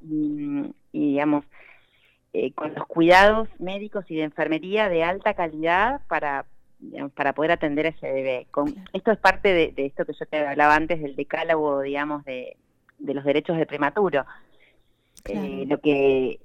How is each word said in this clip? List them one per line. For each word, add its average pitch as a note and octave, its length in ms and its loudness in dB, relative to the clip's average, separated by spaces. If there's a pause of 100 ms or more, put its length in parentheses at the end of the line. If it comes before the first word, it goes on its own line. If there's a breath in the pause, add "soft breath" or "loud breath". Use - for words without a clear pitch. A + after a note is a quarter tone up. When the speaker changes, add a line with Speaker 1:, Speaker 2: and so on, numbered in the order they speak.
Speaker 1:
y, D3+ 680 -4 (200)
y, D3 200 0
digamos, D3 320 2 (880 soft breath)
eh, B2+ 200 -2
con - 220 -8
los - 120 -8
cuidados F#3+ 600 6 (100)
médicos G3+ 500 -8
y D#3+ 80 -8
de D#3 80 -2
enfermería D#3+ 640 -2
de E3 160 0
alta G3 300 -2
calidad F3 720 0
para, D3 380 -4 (320)
digamos, - 340 -12
para C#3 220 0
poder D#3+ 180 0
atender D#3 340 0
a - 40 -2
ese C#3 220 -10
bebé. C3 380 -2
Con D3 220 -2
Speaker 2:
Claro. F#3+ 200 -18
Speaker 1:
esto F#3+ 180 -2
es G#3 80 2
parte F#3+ 340 4
de, E3 200 2
de C#3 140 -4
esto D#3+ 200 -6
que D3+ 120 -10
yo D#3 80 -10
te D#3 200 -4
hablaba D3 300 6
antes D#3+ 260 -2
del C#3 140 -8
decálogo, D3+ 680 0
digamos, C#3+ 420 -4
de, B2+ 320 -12 (420)
de C#3 160 -6
los C#3 100 -6
derechos D3 320 2
del D#3 100 0
prematuro. D3 580 0 (1000 soft breath)
Speaker 2:
Claro. G2+ 200 -6
Speaker 1:
Eh, C3+ 240 -8
lo D3 120 0
que, C#3 640 2